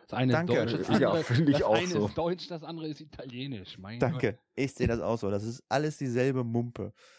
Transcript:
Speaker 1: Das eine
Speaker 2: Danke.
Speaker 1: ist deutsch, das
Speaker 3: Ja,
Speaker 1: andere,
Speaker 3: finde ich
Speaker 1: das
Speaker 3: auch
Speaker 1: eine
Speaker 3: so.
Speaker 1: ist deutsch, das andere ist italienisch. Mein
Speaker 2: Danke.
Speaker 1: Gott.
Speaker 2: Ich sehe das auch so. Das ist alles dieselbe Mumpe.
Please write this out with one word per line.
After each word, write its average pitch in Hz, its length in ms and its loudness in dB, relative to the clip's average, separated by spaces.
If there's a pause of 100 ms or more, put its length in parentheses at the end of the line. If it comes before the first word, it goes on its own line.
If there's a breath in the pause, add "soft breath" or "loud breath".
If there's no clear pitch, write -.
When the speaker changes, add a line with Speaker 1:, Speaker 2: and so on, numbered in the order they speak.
Speaker 1:
Das 95 120 -6
eine 127 120 4
Speaker 2:
Danke. 160 220 2
Speaker 1:
ist 113 200 2
deutsch, 175 140 -2
das 214 120 4
Speaker 3:
Ja, 123 100 6
Speaker 1:
andere, 156 160 2
Speaker 3:
finde 143 260 4
ich 143 60 4
Speaker 1:
das 147 100 2
Speaker 3:
auch 107 80 6
Speaker 1:
eine 180 120 2
Speaker 3:
so. 139 200 0
Speaker 1:
ist 104 100 -4
deutsch, 170 300 -2
das 160 160 -10
andere 160 240 -8
ist 151 140 -8
italienisch. 131 760 -10
Mein 104 220 -10
Speaker 2:
Danke. 123 340 0
Speaker 1:
Gott. - 80 -16 (140)
Speaker 2:
Ich 131 180 -2
sehe 123 140 0
das 117 140 0
auch 107 160 0
so. 98 120 -2
Das 101 140 -2
ist 117 240 -8
alles 151 300 0
dieselbe 127 460 0
Mumpe. 117 500 -4 (260 soft breath)